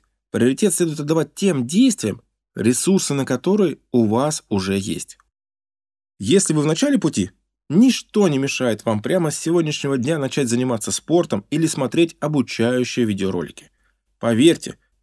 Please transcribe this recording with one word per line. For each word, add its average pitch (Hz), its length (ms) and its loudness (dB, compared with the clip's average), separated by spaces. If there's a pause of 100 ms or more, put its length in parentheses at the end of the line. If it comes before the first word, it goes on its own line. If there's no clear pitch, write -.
(320)
приоритет 131 420 2
следует 160 260 -2
отдавать 156 360 -2
тем 151 320 0
действиям, 185 540 0 (340)
ресурсы 143 580 0
на 135 120 -2
которые 170 540 0 (120)
у 120 140 4
вас 127 440 -2
уже 98 280 -2
есть. 95 400 -8 (1000)
Если 156 340 2
вы 151 80 2
в 143 40 2
начале 262 320 2
пути, 98 340 -2 (380)
ничто 208 600 4
не 139 80 0
мешает 131 480 -2
вам 107 160 0
прямо 160 300 0
с - 80 -6
сегодняшнего 151 580 -2
дня 139 200 -2
начать 135 300 -2
заниматься 120 440 -2
спортом 151 580 0
или 160 180 0
смотреть 156 520 0
обучающие 123 840 0
видеоролики. 95 680 -4 (480)
Поверьте, 117 580 0 (240)